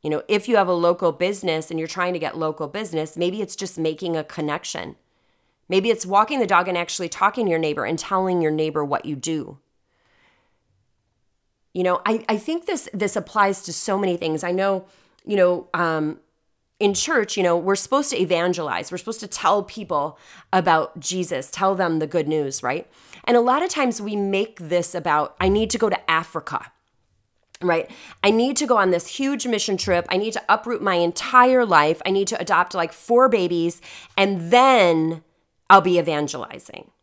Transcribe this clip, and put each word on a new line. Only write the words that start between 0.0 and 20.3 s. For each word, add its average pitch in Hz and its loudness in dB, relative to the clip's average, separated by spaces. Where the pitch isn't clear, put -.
You 156 -4
know, 151 -4
if 214 0
you 233 4
have 190 4
a 185 2
local 175 2
business 175 -2
and 165 -4
you're 160 -6
trying 180 -4
to 175 -4
get 156 -6
local 156 -6
business, 165 -6
maybe 180 -2
it's - -8
just - -8
making 160 -4
a 156 -4
connection. 151 -8
Maybe 196 2
it's 220 0
walking 214 2
the 226 0
dog 180 2
and 180 -2
actually 175 -6
talking 208 0
to 185 2
your 165 2
neighbor 147 -2
and 156 -2
telling 185 0
your 156 2
neighbor 156 -2
what 139 -2
you 151 -6
do. 147 -6
You 180 -2
know, 180 2
I, 220 -2
I 220 -2
think 320 -6
this, 370 -6
this 202 -4
applies 196 -2
to 170 -10
so 196 -2
many 185 0
things. 156 -4
I 175 -4
know, 190 -2
you 208 -4
know, 180 2
um, 160 -2
in 202 2
church, 247 -2
you 196 0
know, 175 2
we're 180 0
supposed 277 0
to - -2
evangelize. 170 -2
We're 175 -8
supposed 220 -8
to 214 -12
tell 196 0
people 151 -6